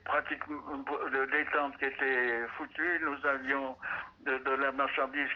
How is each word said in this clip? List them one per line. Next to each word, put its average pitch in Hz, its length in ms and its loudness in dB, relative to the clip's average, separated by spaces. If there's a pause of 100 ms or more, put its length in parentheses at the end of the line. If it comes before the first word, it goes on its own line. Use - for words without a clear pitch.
pratiquement 147 520 -2 (560)
le, 135 140 2
les 147 260 2
tentes 143 260 0
qui - 60 -2
étaient 123 600 2 (100)
foutues, 156 460 -2
nous 143 260 0
avions 135 480 0 (480)
de, 131 140 2
de 135 120 0 (120)
la 139 80 4
marchandise 135 640 0